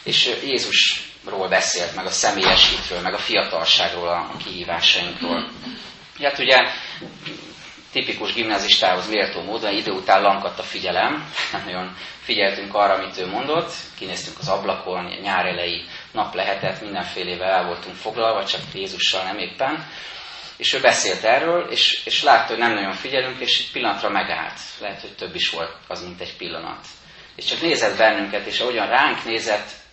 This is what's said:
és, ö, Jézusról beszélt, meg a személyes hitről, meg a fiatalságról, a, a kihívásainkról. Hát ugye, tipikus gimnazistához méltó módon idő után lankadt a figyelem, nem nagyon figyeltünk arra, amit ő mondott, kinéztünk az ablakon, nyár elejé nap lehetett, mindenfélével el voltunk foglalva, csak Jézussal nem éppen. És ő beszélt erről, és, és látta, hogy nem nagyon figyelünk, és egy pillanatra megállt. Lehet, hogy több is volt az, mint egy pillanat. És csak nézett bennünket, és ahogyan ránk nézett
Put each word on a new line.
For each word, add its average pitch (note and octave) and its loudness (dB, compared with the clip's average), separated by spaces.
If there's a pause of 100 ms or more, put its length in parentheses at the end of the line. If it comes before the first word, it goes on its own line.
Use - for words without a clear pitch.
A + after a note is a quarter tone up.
és, - 2
ö, A#2+ -2
Jézusról - 0
beszélt, F#2 2
meg F#2 -6
a F#2 -4
személyes F#2 4
hitről, - -4
meg F2+ 0
a G2+ -2
fiatalságról, F2 2
a, E2+ 0
a - -10
kihívásainkról. E2+ -2 (720)
Hát C#3+ 2
ugye, C#3 8 (1300)
tipikus A2 -2
gimnazistához G2+ 4
méltó G2 0
módon G#2 -2
idő G#2 -2
után G2 4
lankadt G2 2
a F2+ -6
figyelem, G2+ -2 (180)
nem G2 -4
nagyon F#2 -6 (240)
figyeltünk G2+ 0
arra, G2+ 6
amit F#2+ -4
ő F#2 -4
mondott, C#3 -2 (240)
kinéztünk - -8
az D3+ -8
ablakon, F#2+ -2 (180)
nyár F#2+ 0
elejé F2 -2 (260)
nap G#2 -2
lehetett, G2 -2
mindenfélével F2+ -4
el F2+ 4
voltunk F2 -8
foglalva, A2 0
csak F#2 -4 (120)
Jézussal F#2 -2
nem F#2+ -4
éppen. C3 -4 (680)
És - 0
ő C3+ 2
beszélt G#2+ 4
erről, D#3 4
és, - 2
és - 0
látta, A#2 8
hogy A2+ -2
nem A#2 4
nagyon G2 -2
figyelünk, C3 -2
és A#2+ 2
egy - -6
pillanatra A2 0
megállt. F2 -2 (200)
Lehet, G2+ -8
hogy - -14
több F2+ -8
is - 0
volt E2 -6 (120)
az, F2 -8
mint F2+ -12
egy F2 -10
pillanat. E2 -10 (500)
És - -10
csak A#2+ -2
nézett A#2+ 2
bennünket, G#2 4
és G2+ -4
ahogyan A#2 0
ránk C3+ 4
nézett A2+ -2 (240)